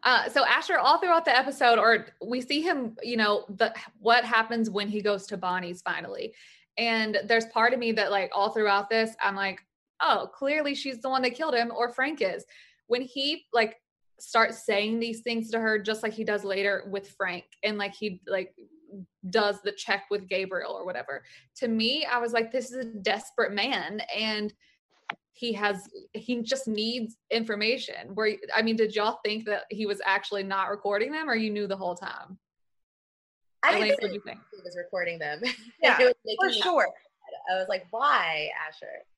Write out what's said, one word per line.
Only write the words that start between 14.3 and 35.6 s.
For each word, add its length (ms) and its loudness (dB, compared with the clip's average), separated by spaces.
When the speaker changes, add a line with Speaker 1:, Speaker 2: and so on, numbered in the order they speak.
Speaker 1:
saying 340 0
these 220 -4
things 300 -4
to 100 0
her, 180 2
just 240 -2
like 120 -2
he 100 -4
does 200 0
later 460 0
with 280 -6
Frank, 260 -4
and, 140 0
like, 180 -4
he, 320 -6
like, 280 -2
does 340 2
the 100 -4
check 380 -2
with 180 -4
Gabriel 440 -4
or 140 -10
whatever. 360 -8
To 120 -2
me, 380 0
I 120 0
was 140 -2
like, 180 0
"This 220 -4
is 140 -6
a 20 -12
desperate 640 -2
man," 480 -4
and 380 -4
he 200 -6
has, 340 -2
he 280 -4
just 240 -2
needs 500 -4
information. 840 -2
Where, 220 0
I 60 4
mean, 140 2
did 200 2
y'all 280 0
think 220 -2
that 240 -2
he 160 -4
was 180 -4
actually 400 0
not 260 -2
recording 420 -2
them, 160 -6
or 60 0
you 160 0
knew 160 -4
the 100 -4
whole 180 -4
time? 440 -12
Speaker 2:
I 140 4
Speaker 1:
Elaine, 120 2
Speaker 2:
didn't 140 2
Speaker 1:
what'd 120 -4
you 100 -8
Speaker 2:
think 140 -14
Speaker 1:
think? 20 -20
Speaker 2:
he 80 -20
was 140 -14
recording 400 -6
them. 240 -6
<laughs> 400 -6